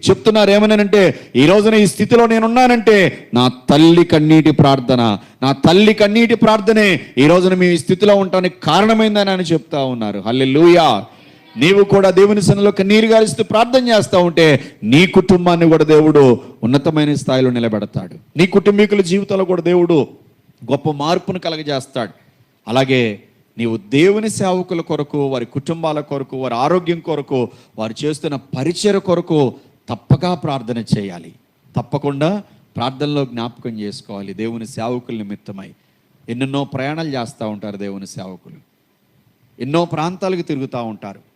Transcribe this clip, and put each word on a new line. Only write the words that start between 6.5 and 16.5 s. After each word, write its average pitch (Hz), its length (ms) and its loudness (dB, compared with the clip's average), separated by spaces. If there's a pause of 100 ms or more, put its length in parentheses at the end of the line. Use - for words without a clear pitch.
ఈ 135 80 4
రోజున 185 280 4
మీ 180 240 2
స్థితిలో 202 380 2
ఉండటానికి 185 460 -2
కారణమైందని" 208 680 0
ఆయన 185 100 -2
చెప్తా 160 440 -4
ఉన్నారు. 113 340 -6
హల్లెలూయా. 131 840 2 (520)
నీవు 190 280 4
కూడా 196 260 2
దేవుని 202 320 4
సన్నిధిలో 202 280 2
కన్నీరు 202 360 2
గారిస్తూ 220 380 2
ప్రార్థన 240 440 0
చేస్తా 208 300 2
ఉంటే 165 420 2 (220)
నీ 139 240 4
కుటుంబాన్ని 175 600 2
కూడా 156 160 4
దేవుడు 147 560 4 (220)